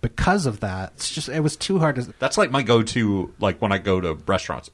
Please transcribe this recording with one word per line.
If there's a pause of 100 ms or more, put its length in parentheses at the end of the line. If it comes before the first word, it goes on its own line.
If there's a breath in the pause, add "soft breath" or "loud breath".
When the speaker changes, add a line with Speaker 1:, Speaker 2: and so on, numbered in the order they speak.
Speaker 1:
because
of
that.
It's
just,
it
was
too
hard
to
Speaker 2:
That's,
like,
my
go-to,
like,
when
I
go
to (140)
restaurants.